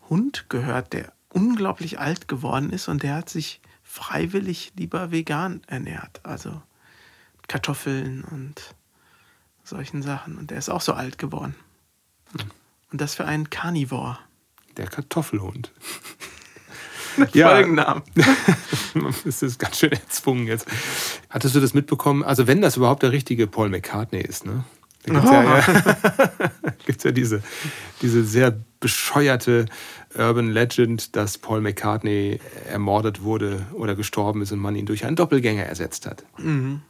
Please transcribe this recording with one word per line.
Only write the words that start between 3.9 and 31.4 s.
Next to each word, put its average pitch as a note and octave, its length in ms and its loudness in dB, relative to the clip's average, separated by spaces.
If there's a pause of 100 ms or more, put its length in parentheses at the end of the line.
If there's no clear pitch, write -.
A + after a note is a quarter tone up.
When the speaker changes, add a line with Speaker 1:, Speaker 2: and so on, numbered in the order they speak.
Speaker 1:
lieber E3+ 360 -6
vegan E3 560 -4
ernährt. - 560 -12
Also - 380 -12 (880)
Kartoffeln C3+ 800 -6
und C#3+ 500 -14 (880)
solchen C#3+ 380 -10
Sachen. C#3+ 360 -8
Und D3+ 140 -12
der - 60 -10
ist C#3 120 -8
auch - 120 -4
so - 120 -2
alt C3 240 -8
geworden. C#3+ 380 -8 (840)
Speaker 2:
Hm. G#2+ 140 -10 (400)
Speaker 1:
Und C#3+ 100 -10
das D3 140 -6
für E3 100 -6
einen D3+ 240 -4
Karnivor. C3 680 -4 (580)
Speaker 2:
Der - 100 -8
Kartoffelhund. - 920 -6
Speaker 1:
<laughs> - 40 -20 (1500)
Speaker 2:
Ja. E3+ 200 10
Speaker 1:
Folgennamen. D#3+ 560 4
Speaker 2:
<laughs> - 1160 2
Das - 180 -4
ist B2 180 -2
ganz - 200 -4
schön D#3 140 6
erzwungen A#2+ 540 -2
jetzt. A2 200 -2 (640)
Hattest C3 260 2
du C#3+ 60 8
das C3 120 2
mitbekommen? C#3+ 500 2
Also C3 240 4
wenn D3+ 140 6
das E3 140 4
überhaupt B2+ 280 4
der B2+ 100 4
richtige B2+ 340 0
Paul G#2+ 220 0
McCartney G2 500 -4
ist, - 260 -8
ne? A2+ 200 -4 (380)
Da - 100 -2
gibt's D#3+ 180 8
ja, C#4 120 10
Speaker 1:
Oh. C#3 280 6 (680)
Speaker 2:
ja, F3+ 100 0 (260)
<laughs> - 80 -20
gibt's - 200 -4
ja B2+ 60 4
diese, A#2+ 300 0 (600)
diese A#2 240 4
sehr A#2 320 4 (240)
bescheuerte B2 840 2 (520)
Urban A2+ 340 2
Legend, A#2 640 2
dass G#2 220 -2
Paul A2 240 -2